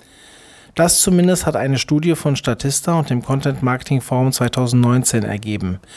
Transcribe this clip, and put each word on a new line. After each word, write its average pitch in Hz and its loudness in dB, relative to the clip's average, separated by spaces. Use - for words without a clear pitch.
Das 170 2
zumindest 180 4
hat 156 -2
eine 135 0
Studie 156 0
von 147 -2
Statista 139 -2
und 156 0
dem 123 0
Content 135 -2
Marketing 131 0
Forum 131 0
zweitausendneunzehn 123 2
ergeben. 101 -6